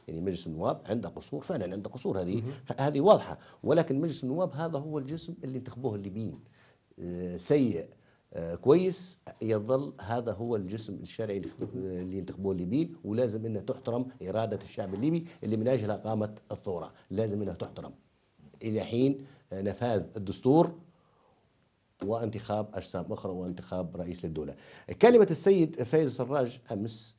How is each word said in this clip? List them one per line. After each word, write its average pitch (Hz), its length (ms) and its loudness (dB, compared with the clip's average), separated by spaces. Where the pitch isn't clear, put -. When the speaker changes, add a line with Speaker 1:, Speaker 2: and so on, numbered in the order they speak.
Speaker 1:
يعني 80 140 -6
مجلس 90 260 -4
النواب 85 380 -2
عنده 98 240 -2
قصور، - 320 -10
فعلًا 98 320 -4
عنده 104 160 -6
قصور، 95 320 -4
هذه، 90 140 -2
Speaker 2:
مهم. 117 160 -2
Speaker 1:
ه-، - 100 -2
هذه 143 200 2
واضحة. 147 360 8
ولكن 151 380 4
مجلس 160 220 -4
النواب 139 320 -2
هذا 165 220 -4
هو 151 220 -6
الجسم 156 340 -8
اللي 131 140 -6
انتخبوه 120 380 -4
الليبيين. 101 440 -6
آه، 87 380 -6
سيء، 113 480 2
آه، 85 220 -6
كويس، 175 640 4
يظل 110 600 0
هذا 113 300 -2
هو 117 240 -2
الجسم 104 480 -4
الشرعي 104 340 -4
اللي، 92 120 -6
اللي 92 420 -6
ينتخبوه 95 340 -4
الليبيين، 95 520 0
ولازم 110 420 0
انه 107 140 -4
تحترم 123 460 -4
إرادة 101 420 -2
الشعب 98 300 -8
الليبي 160 340 0
اللي 107 140 0
من 110 100 2
أجلها 107 280 2
قامت 107 440 -2
الثورة، 90 400 -6
لازم 104 300 -2
انها 95 120 -4
تحترم - 380 -10
إلى 110 200 0
حين، 127 440 2
آه، 95 80 -4
نفاذ 104 400 0
الدستور 127 540 6
وانتخاب 107 680 -2
أجسام 87 360 -4
أخرى 95 220 -4
وانتخاب 90 680 -4
رئيس 87 280 -6
للدولة. 76 300 -6
كلمة 226 300 10
السيد 165 520 4
فايز 147 320 2
سراج 127 440 -2
أمس 113 480 -6